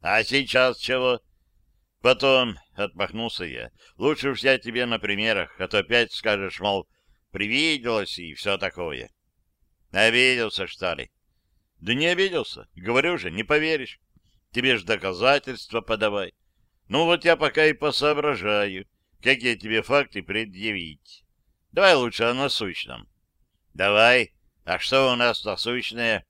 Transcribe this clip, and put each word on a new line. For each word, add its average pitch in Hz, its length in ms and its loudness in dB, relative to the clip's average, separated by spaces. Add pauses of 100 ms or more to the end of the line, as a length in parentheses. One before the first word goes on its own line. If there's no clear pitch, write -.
"А 104 220 2
сейчас 127 560 2
чего?" 127 420 0 (800)
"Потом", 127 580 2 (160)
отмахнулся 98 680 -6
я, 62 260 -10 (260)
"лучше 143 340 -2
уж 120 100 -6
я 131 180 2
тебе 123 280 -4
на 117 120 -4
примерах, 101 600 -2
а 92 80 -4
то 110 100 0
опять 113 340 0
скажешь, 98 480 -2
мол, 98 280 0 (420)
привиделось 117 880 -2
и 82 160 -12
все 98 220 -4
такое". 82 540 -8 (800)
"Обиделся, 113 760 2
что 87 280 -4
ли?" 67 160 -12 (680)
"Да 104 140 -2
не 147 120 0
обиделся, 175 720 -2
говорю 131 420 0
же, 90 120 -8
не 92 120 -6
поверишь. 151 580 -2 (520)
Тебе 127 240 2
ж 98 80 -6
доказательства 110 960 -2
подавай. 104 540 -4 (540)
Ну 143 160 2
вот 170 200 0
я 170 120 6
пока 151 300 2
и 156 60 4
посоображаю, 110 1120 -2 (360)
какие 123 340 2
тебе 110 260 -2
факты 123 400 0
предъявить. 98 1000 -8 (480)
Давай 185 220 6
лучше 120 300 0
о 117 100 2
насущном". 95 760 -6 (680)
"Давай", 107 580 4 (320)
А 90 140 -4
что 135 340 2
у 123 40 -2
нас 120 280 0
насущное? 113 840 -4